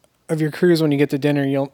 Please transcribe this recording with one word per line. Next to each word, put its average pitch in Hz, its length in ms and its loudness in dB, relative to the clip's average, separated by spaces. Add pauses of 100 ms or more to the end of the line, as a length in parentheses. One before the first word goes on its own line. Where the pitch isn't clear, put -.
(280)
of 160 140 -4
your 156 100 -2
cruise, 170 300 2
when 151 100 2
you 139 60 0
get 143 140 2
to 143 80 -2
dinner, 143 260 0
you'll, 139 280 -4